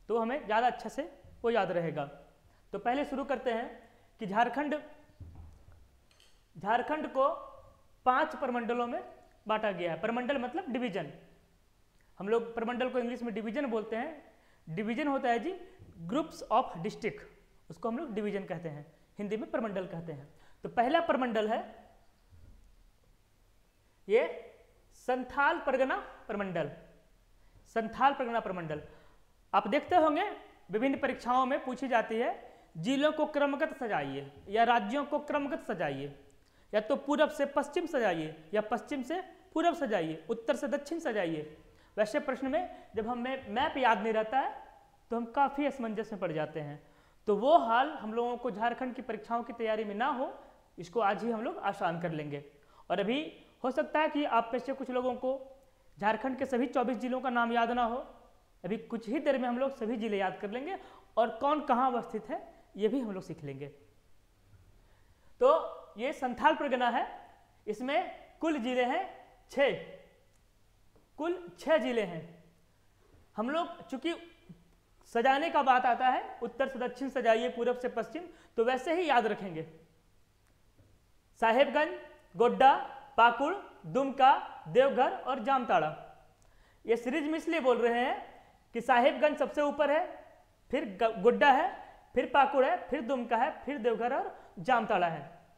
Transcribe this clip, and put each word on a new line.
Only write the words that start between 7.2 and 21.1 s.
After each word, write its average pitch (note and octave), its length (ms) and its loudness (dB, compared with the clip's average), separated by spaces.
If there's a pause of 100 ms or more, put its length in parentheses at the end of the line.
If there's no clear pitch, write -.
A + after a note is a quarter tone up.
पांच D4 300 2
प्रमंडलों A#3+ 520 -2
में D4+ 160 -6 (440)
बांटा G#3+ 240 0
गया F3 200 -2
है। D#3+ 100 -6
प्रमंडल B3 360 0
मतलब D4 320 -6
डिवीजन, G#3+ 420 -4 (1080)
हम G3 100 -4
लोग A3+ 260 0
प्रमंडल A#3+ 340 -2
को B3+ 100 -2
इंग्लिश A#3 220 -4
में A#3 120 -4
डिवीजन A3+ 320 -4
बोलते A3 300 -4
हैं। C#4+ 400 -8 (340)
डिवीजन A3 380 -4
होता C4 220 0
है A#3 100 2
जी F4 200 -6 (480)
groups D4+ 440 -4
of B3 140 4 (120)
district, G3 440 -6 (480)
उसको A3+ 200 -6
हम A#3 80 -2
लोग D4 160 -8
डिवीजन G3+ 300 -4
कहते E3 260 -8
हैं, D3 240 -14 (240)
हिंदी G#3 200 -4
में B3+ 140 -8
प्रमंडल G#3 340 -2
कहते E3 260 -10
हैं। C#3 220 -14 (300)
तो - 60 -8
पहला B3+ 300 2
प्रमंडल A#3+ 480 2